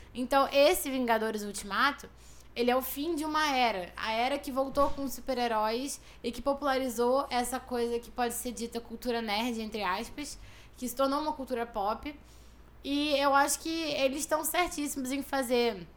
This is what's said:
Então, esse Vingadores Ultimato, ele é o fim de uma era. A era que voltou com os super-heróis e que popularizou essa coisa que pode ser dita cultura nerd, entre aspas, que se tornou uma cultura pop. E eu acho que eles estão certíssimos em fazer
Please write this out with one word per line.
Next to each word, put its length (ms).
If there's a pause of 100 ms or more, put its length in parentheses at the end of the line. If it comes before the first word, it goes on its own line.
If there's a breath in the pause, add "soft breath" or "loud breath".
(140 loud breath)
Então, 360
esse 400
Vingadores 520
Ultimato, 640 (460 loud breath)
ele 160
é 60
o 40
fim 360
de 80
uma 300
era. 420
A 160
era 260
que 140
voltou 380
com 140
os 100
super-heróis 840 (220 loud breath)
e 80
que 100
popularizou 880
essa 300
coisa 400
que 120
pode 240
ser 180
dita 280
cultura 400
nerd, 400
entre 220
aspas, 560 (380 loud breath)
que 120
se 60
tornou 260
uma 120
cultura 340
pop. 480 (680 loud breath)
E 340
eu 160
acho 240
que 120
eles 500
estão 240
certíssimos 680
em 120
fazer 640 (100)